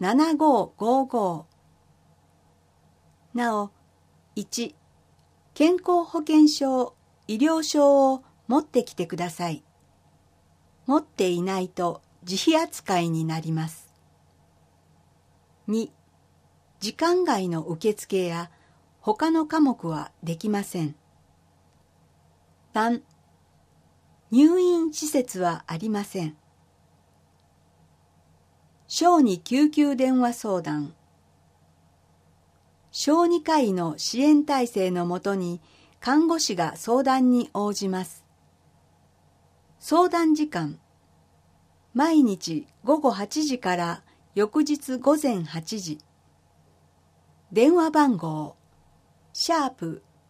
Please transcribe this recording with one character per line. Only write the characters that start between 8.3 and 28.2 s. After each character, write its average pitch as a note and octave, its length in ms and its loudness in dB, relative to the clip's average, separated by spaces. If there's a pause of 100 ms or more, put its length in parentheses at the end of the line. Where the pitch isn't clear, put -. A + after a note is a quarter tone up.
持 B3 100 2
っ D4+ 60 0
て - 180 0
き - 120 -14
て E3+ 120 -6
く E3+ 100 -10
だ F3 140 -6
さ E3+ 200 -6
い。 D3+ 120 -8 (1200)
持 C#4 120 2
っ D#4 40 0
て F#3 280 -2
い F3 120 -2
な F#3+ 180 -2
い F#3 80 -6
と F3 340 -6 (260)
自 F#3+ 140 -6
費 D#4+ 180 2
扱 G#3 380 -4
い E3+ 100 0
に D#3+ 160 -2
な D#3+ 140 -4
り D#3+ 140 -6
ま D#3+ 160 -4
す。 - 260 -20 (1700)
二、 A3 240 -4 (880)
時 G3+ 140 -10
間 F4 280 2
外 G#3 260 0
の E3 140 -4
受 E3 300 -4
付 F#3+ 340 -4
や E3+ 240 -8 (480)
他 D#4 320 -2
の D#4+ 160 2
科 D#4 140 -2
目 C4 280 0
は D3+ 220 -8 (140)
で E3 120 -6
き G#3+ 120 -8
ま G3+ 160 -2
せ E3+ 200 -6
ん。 D3 120 -6 (1800)
三、 A3+ 300 -2 (1300)
入 D4+ 280 6
院 E4+ 340 2
施 D#4 140 -8
設 B3+ 340 -4
は E3 280 -4
あ E3 80 -8
り G#3 120 -8
ま G#3 140 -4
せ F#3+ 220 -8
ん。 D#3 120 -8 (2500)